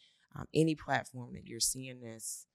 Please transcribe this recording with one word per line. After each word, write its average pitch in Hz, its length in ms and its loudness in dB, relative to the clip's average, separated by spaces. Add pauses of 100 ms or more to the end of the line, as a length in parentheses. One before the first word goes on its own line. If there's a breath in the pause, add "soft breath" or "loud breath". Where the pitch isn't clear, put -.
(340)
um, - 200 -6
any 160 200 8
platform 127 600 -2
that - 120 -12
you're 117 140 -6
seeing 131 400 0
this 113 540 -10